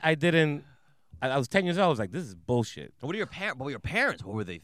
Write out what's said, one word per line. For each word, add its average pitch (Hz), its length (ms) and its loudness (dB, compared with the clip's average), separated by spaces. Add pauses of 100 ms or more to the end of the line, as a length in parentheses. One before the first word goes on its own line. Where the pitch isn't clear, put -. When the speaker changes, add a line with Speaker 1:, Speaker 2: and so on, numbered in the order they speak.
Speaker 1:
I 160 140 4
didn't, 151 480 4 (580)
I, 131 80 0
I 135 80 2
was 127 100 0
ten 190 160 2
years 175 140 2
old. 196 80 6
I - 20 6
was 135 100 2
like, 98 120 -2
"This 160 140 -6
is 98 100 -12
bullshit." 107 680 -2
Speaker 2:
What 147 140 -6
are - 20 -6
your 214 100 -2
par-, 190 280 -6
what 127 100 -10
were 143 60 -4
your 117 80 -6
parents? 226 440 -2
What 98 120 -10
were 107 100 -2
they, 85 200 -10